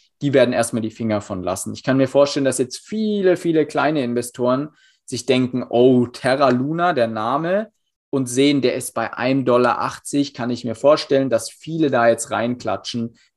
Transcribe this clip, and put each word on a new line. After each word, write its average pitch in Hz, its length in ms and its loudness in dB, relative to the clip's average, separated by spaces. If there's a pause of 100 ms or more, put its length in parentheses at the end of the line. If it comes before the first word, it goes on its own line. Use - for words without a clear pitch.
(200)
die 139 120 -2
werden 127 200 6
erstmal 113 300 -2
die 110 80 -4
Finger 110 300 -4
von 92 240 -8
lassen. 95 280 -4
Ich 104 120 -16
kann 131 120 2
mir 135 120 2
vorstellen, 143 360 2
dass 131 140 0
jetzt 123 200 -4
viele, 208 580 0
viele 160 300 0
kleine 147 360 0
Investoren 123 680 -2 (340)
sich - 220 -8
denken, 127 420 0
„Oh, 123 400 6
Terra 135 400 0
Luna, 156 440 0
der 123 140 0
Name“, 143 640 -4 (400)
und 135 160 -2
sehen, 135 360 2
der 123 120 0
ist 123 200 -10
bei 113 200 -6
einem 131 300 -2
Dollar 123 360 2
achtzig, - 540 -4
kann 123 160 -6
ich 120 140 -6
mir 113 100 -6
vorstellen, 139 560 2
dass 117 200 -2
viele 156 400 -2
da 120 180 4
jetzt 113 240 0
reinklatschen 113 840 -6 (200)